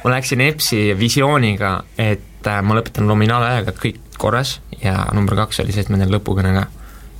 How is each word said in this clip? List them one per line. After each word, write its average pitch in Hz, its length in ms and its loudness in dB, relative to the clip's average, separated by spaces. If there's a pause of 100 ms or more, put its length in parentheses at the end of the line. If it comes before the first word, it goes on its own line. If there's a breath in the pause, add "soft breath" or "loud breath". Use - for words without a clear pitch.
ma 123 100 2
läksin 127 300 -2
epsi 143 380 0 (160)
visiooniga, 113 760 2 (260)
et, 107 280 0 (200)
äh, 104 180 0
ma 107 140 4
lõpetan 107 300 0
nominaalajaga, 113 680 2
kõik 107 220 -4 (180)
korras, 123 400 0 (240)
ja 92 180 0 (140)
number 101 240 2
kaks - 260 -2
oli 98 100 -2
see, 101 120 0
et 104 60 -2
ma 95 80 2
teen 95 140 2
lõpuga 98 320 0
ka 95 180 2 (560 loud breath)